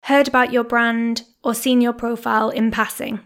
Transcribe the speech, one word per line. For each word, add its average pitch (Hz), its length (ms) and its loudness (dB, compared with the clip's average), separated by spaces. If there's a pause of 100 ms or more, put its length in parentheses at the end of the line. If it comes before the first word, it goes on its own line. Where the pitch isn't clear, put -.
heard 277 220 4
about 247 260 0
your 240 120 2
brand, 233 580 0 (220)
or 233 100 0
seen 247 280 2
your 240 100 2
profile 233 560 -2
in 226 220 0
passing. 220 560 -4